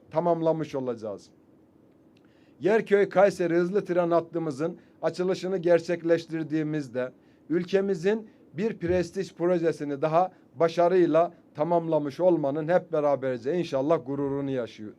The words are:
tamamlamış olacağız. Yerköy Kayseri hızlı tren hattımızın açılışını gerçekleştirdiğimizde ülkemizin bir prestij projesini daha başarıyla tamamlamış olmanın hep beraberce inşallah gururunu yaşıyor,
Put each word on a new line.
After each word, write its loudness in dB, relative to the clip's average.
tamamlamış 0
olacağız. -8
Yerköy 2
Kayseri 4
hızlı 0
tren 0
hattımızın -2
açılışını -2
gerçekleştirdiğimizde -2
ülkemizin -2
bir -4
prestij -2
projesini -2
daha 2
başarıyla 4
tamamlamış 0
olmanın 2
hep 0
beraberce -2
inşallah 0
gururunu -4
yaşıyor, -8